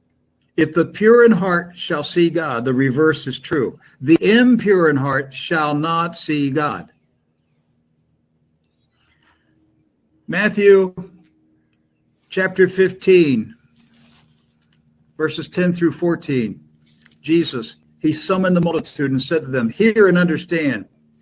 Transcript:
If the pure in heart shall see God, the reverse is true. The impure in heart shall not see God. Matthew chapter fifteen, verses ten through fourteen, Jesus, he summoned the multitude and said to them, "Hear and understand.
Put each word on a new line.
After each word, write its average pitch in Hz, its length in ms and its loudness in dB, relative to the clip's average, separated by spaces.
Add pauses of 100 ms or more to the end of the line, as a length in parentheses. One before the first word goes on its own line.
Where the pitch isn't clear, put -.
(540)
If 156 200 -2
the 170 100 2
pure 233 400 4
in 226 80 6
heart 175 460 -2
shall 147 260 -6
see 170 240 0
God, 147 380 -4
the 131 80 0
reverse 135 520 0
is 131 120 -10
true. 123 420 -6 (220)
The 160 180 4
impure 202 680 2
in 143 60 0
heart 135 360 -4
shall 151 420 -4
not 165 440 -4
see 147 320 -4
God. 131 420 -6 (3250)
Matthew 196 640 2 (1300)
chapter 185 400 0
fifteen, 180 880 2 (1600)
verses 156 320 -6
ten 180 240 0
through 175 200 0
fourteen, 139 680 -4 (600)
Jesus, 147 540 -2 (220)
he 156 140 0
summoned 185 440 -2
the 170 40 2
multitude 160 500 -4
and 131 120 -2
said 160 200 -4
to 135 60 -14
them, 123 220 -4
"Hear 214 380 2
and 180 100 2
understand. 151 680 -2 (360)